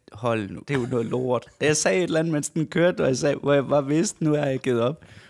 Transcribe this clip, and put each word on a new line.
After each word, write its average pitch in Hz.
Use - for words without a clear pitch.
"Hold 110
nu, 87
det 143
er -
jo 120
noget 120
lort." 123
Jeg 147
sagde 190
et 180
eller 160
andet, 165
mens 147
den 156
kørte, 170
og 156
jeg 131
sagde, 139
hvor 143
jeg 139
bare 143
vidste, 156
"Nu 151
er 147
jeg 135
givet 120
op." 131